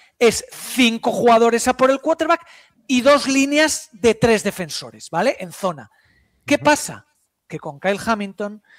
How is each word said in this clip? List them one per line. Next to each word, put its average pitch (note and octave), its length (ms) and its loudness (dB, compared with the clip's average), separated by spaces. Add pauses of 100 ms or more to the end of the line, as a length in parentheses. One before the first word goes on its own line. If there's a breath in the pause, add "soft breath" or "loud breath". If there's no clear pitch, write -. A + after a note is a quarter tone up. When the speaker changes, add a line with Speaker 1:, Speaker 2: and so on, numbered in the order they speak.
(180 soft breath)
Speaker 1:
es - 340 2
cinco A#3 580 -2
jugadores A3+ 580 2
a B3 60 2
por C4 160 2
el C4+ 120 -2
quarterback D#4+ 440 -2 (400 soft breath)
y B3 140 0
dos C#4 280 2
líneas C#4+ 640 0
de A3 220 2
tres A3 300 0
defensores, D3 640 -10
¿vale? G3 320 -2
En F3+ 120 -12
zona. D3+ 380 -8 (540)
¿Qué C#4+ 120 0
Speaker 2:
Ujú. - 80 -4
Speaker 1:
pasa? C#4 420 0 (420)
Que D#3+ 100 -12
con C#3+ 220 -16
Kyle G3 240 -2
Hamilton, G#3 580 -6 (160 soft breath)